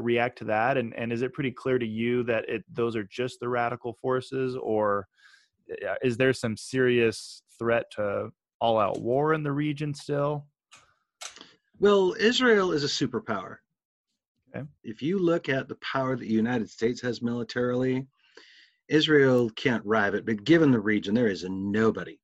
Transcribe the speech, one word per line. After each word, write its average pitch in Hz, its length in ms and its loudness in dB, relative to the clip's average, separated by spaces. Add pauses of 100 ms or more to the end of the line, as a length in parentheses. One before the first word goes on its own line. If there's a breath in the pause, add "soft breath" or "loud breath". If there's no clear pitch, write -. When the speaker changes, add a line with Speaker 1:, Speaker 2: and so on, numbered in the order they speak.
Speaker 1:
react 117 380 0
to 113 80 -12
that? 110 320 2
And, 117 160 -4
and 117 180 -6
is 117 100 -2
it 123 120 -4
pretty 135 180 -4
clear 127 260 0
to 120 80 -2
you 117 380 -2
that 113 240 -2
it, 113 240 -6
those 117 240 -2
are 107 80 -4
just 123 340 -8
the 123 100 -8
radical 120 520 -4
forces, 127 560 -4
or, 104 500 0 (800 soft breath)
uh, 95 160 -4
is 123 140 0
there 131 160 2
some 113 240 -4
serious 123 840 -2 (160)
threat 117 340 0
to 104 380 -4 (300)
all-out 110 400 2
war 139 340 0
in 156 100 -2
the 143 80 -2
region 147 420 -4
still? 143 520 -4 (1300 loud breath)
Speaker 2:
Well, 196 400 4
Israel 214 540 2
is 147 100 0
a 143 60 -2
superpower. 110 680 -6 (1000)
Speaker 1:
Okay. 131 100 -10 (160)
Speaker 2:
If 110 200 -12
you 180 160 -2
look 170 320 0
at 131 180 -2
the - 80 -10
power 131 400 -2
that 120 100 -10
the 110 60 -2
United 110 380 0
States 120 320 -2
has 117 180 -4
militarily, 123 840 -2 (800 soft breath)
Israel 139 640 6
can't 110 340 -2
rival 101 360 2
it. - 60 -10
But 107 180 -2
given 156 280 8
the 117 80 4
region, 101 340 0
there 120 140 4
is 90 200 -2
nobody 101 760 0